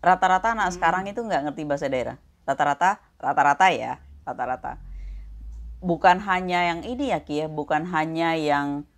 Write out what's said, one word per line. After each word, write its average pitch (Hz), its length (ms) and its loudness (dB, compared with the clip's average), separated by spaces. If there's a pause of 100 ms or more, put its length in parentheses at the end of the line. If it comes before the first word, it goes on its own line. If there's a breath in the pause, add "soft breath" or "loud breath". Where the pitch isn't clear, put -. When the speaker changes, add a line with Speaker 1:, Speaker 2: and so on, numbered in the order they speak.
Speaker 1:
Rata-rata 185 540 4
anak 196 180 0
Speaker 2:
Hmm. 175 60 -8
Speaker 1:
sekarang 180 260 2
itu 202 160 -8
nggak 190 240 -2
ngerti 147 220 -6
bahasa 143 240 -2
daerah. 123 260 -4 (300)
Rata-rata, 147 440 2 (280)
rata-rata 143 500 4
ya, 127 300 -2 (260)
rata-rata. 127 540 -6 (1040 soft breath)
Bukan 180 400 4
hanya 180 480 0
yang 170 120 -4
ini 254 280 -4
ya, 160 100 0
Ki, 151 240 -4
ya, - 40 -4
bukan 156 420 -2
hanya 165 480 0
yang 143 480 0 (120)